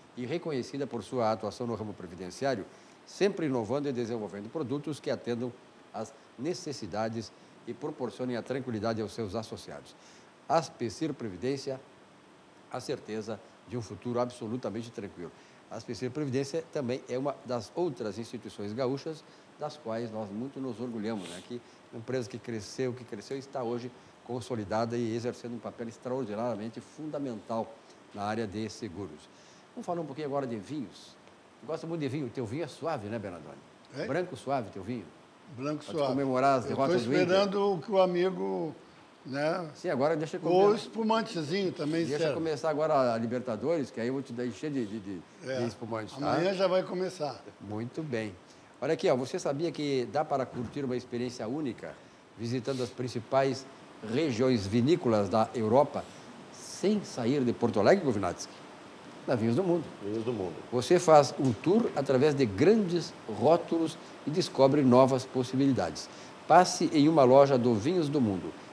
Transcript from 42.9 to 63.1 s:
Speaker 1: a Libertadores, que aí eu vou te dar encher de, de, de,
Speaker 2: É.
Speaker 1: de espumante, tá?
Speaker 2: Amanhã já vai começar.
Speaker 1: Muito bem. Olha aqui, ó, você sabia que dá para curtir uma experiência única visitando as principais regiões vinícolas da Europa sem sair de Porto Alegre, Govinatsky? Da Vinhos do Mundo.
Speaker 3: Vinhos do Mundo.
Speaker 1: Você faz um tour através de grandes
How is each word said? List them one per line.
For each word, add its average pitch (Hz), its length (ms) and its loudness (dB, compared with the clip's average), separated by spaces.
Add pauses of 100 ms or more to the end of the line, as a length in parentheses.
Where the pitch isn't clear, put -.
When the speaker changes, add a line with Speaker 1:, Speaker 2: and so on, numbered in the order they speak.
Speaker 1:
a 113 40 0
Libertadores, 120 720 -2
que 117 100 -6
aí 113 80 0
eu 131 60 0
vou 139 80 -4
te 127 100 -12
dar 123 140 -4
encher 147 240 -6
de, 131 160 0
de, 107 140 -6
de, 92 220 -8 (240)
Speaker 2:
É. 131 140 -4
Speaker 1:
de 117 60 0
espumante, 110 520 -6
tá? 127 160 0
Speaker 2:
Amanhã 180 200 2
já 185 120 2
vai 185 160 4
começar. 180 580 -4 (200)
Speaker 1:
Muito 110 420 -6
bem. 113 320 -4 (460)
Olha 147 140 0
aqui, 180 140 2
ó, 147 80 6
você 135 220 -2
sabia 160 320 -2
que 135 420 0
dá 151 120 0
para 135 220 0
curtir 123 380 -6
uma 127 120 -2
experiência 120 500 -6
única 120 480 -6 (440)
visitando 123 440 -2
as 120 80 -4
principais 127 720 0 (480)
regiões 127 540 2
vinícolas 117 640 4
da 110 260 4
Europa 123 500 4 (480)
sem 202 520 -2
sair 131 400 0
de 117 80 4
Porto 110 260 2
Alegre, 160 260 6
Govinatsky? 101 480 -2 (760)
Da 139 80 2
Vinhos 117 220 2
do 180 60 2
Mundo. 160 220 2 (200)
Speaker 3:
Vinhos 110 200 -2
do 123 80 -2
Mundo. 92 220 -4 (180)
Speaker 1:
Você 123 260 6
faz 151 400 8
um 135 140 4
tour 202 420 2
através 139 400 4
de 135 100 4
grandes 165 680 4 (280)